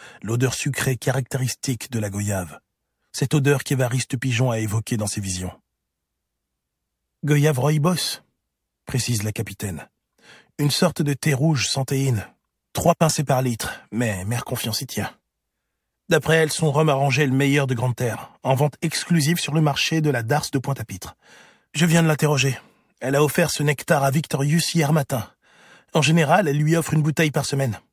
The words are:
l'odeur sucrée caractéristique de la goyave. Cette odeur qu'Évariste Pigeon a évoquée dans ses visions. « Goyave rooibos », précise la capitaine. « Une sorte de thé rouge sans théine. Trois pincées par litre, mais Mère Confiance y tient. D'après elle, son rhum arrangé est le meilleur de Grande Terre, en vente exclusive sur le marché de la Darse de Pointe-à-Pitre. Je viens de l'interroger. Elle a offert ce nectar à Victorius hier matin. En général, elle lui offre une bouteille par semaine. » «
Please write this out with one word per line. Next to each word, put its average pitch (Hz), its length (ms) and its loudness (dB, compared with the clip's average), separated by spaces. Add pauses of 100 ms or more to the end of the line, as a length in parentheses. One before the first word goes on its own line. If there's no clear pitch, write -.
(220)
l'odeur 120 320 0
sucrée 135 420 -2
caractéristique 127 960 -4
de 117 80 -4
la 104 100 -4
goyave. 95 520 -4 (500)
Cette - 220 -2
odeur 143 300 2
qu'Évariste 127 540 -2
Pigeon 123 340 0
a 113 80 -2
évoquée 110 380 -2
dans 104 100 -2
ses 104 140 -6
visions. « 92 380 -8 (1700)
Goyave 143 340 4
rooibos », 151 600 0 (640)
précise 117 380 -2
la 107 80 -4
capitaine. « 98 580 -10 (680)
Une 147 120 2
sorte - 300 0
de 143 120 0
thé 147 200 0
rouge 139 340 2
sans 135 180 -2
théine. 135 420 0 (460)
Trois 170 200 2
pincées 156 300 2
par 127 180 2
litre, 123 400 -4 (100)
mais 104 340 -2
Mère 113 200 -4
Confiance - 360 -6
y 131 40 -8
tient. - 320 -6 (880)
D'après 156 280 4
elle, 160 160 2
son 156 200 0
rhum 156 180 4
arrangé 139 340 2
est 139 40 2
le 127 60 0
meilleur 139 340 2
de 131 60 -2
Grande 120 220 -2
Terre, - 360 -6 (120)
en 135 100 2
vente 139 280 2
exclusive 165 580 0
sur 143 140 -6
le 160 80 2
marché 151 400 0
de 151 80 2
la 123 120 0
Darse 143 300 -2
de 135 80 0
Pointe-à-Pitre. - 560 -8 (580)
Je 151 120 2
viens 165 180 4
de 160 40 4
l'interroger. 147 520 0 (400)
Elle 131 160 -2
a 147 80 4
offert 151 260 2
ce - 140 -4
nectar 147 400 0
à 139 80 2
Victorius 147 640 0
hier 156 180 2
matin. 139 380 -2 (640)
En 160 80 4
général, 160 460 4
elle 143 100 0
lui 151 180 2
offre 160 180 0
une 156 80 4
bouteille 151 300 2
par 143 140 -2
semaine. » « 135 340 -2 (140)